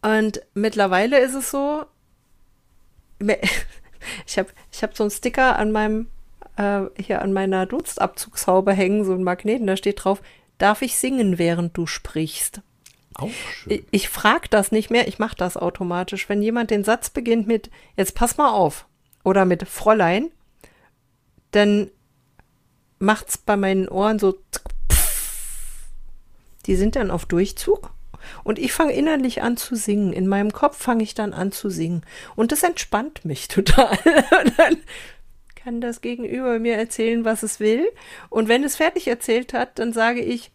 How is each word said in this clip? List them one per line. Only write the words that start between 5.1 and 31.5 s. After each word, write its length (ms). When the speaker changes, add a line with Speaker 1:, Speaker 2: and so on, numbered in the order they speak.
Speaker 1:
Sticker 480
an 140
meinem, 340
äh, 260
hier 260
an 100
meiner 340
Dunstabzugshaube 1040
hängen, 320
so 100
einen 100
Magneten, 420
da 100
steht 280
drauf: 180
„Darf 220
ich 160
singen, 420
während 380
du 120
sprichst?“ 720
Speaker 2:
Auch 120
schön. 220
Speaker 1:
Ich, 200
ich 180
frag 400
das 220
nicht 180
mehr, 180
ich 100
mach 140
das 240
automatisch. 720
Wenn 140
jemand 280
den 140
Satz 240
beginnt 380
mit: 240
„Jetzt 180
pass 220
mal 140
auf“, 360
oder 220
mit: 200
„Fräulein“, 640
dann 380
macht's 400
bei 180
meinen 320
Ohren 300
so 140
tsk, 120
pff. 920
Die 100
sind 200
dann 140
auf 140
Durchzug 680
und 140
ich 160
fang 160
innerlich 500
an 160
zu 200
singen. 360
In 140
meinem 260
Kopf 240
fang 240
ich 140
dann 180
an 200